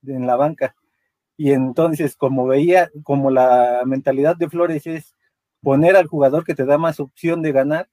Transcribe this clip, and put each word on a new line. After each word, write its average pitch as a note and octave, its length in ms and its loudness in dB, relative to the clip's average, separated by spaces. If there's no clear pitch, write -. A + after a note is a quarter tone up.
en C3 220 -8
la B2+ 80 2
banca, C#3 400 -2
y C#3+ 160 0
entonces C#3+ 640 -2
como C3 320 -2
veía, E3+ 420 2
como C#3 260 0
la B2 540 2
mentalidad C3+ 520 -2
de E3+ 120 -6
Flores E3 400 -4
es D#3+ 260 -12
poner D3+ 320 2
al F3+ 140 4
jugador D3 360 0
que D#3+ 120 -6
te C3+ 80 -2
da C#3+ 140 2
más D#3+ 200 -2
opción E3 440 -6
de D#3 100 -2
ganar C#3+ 400 -2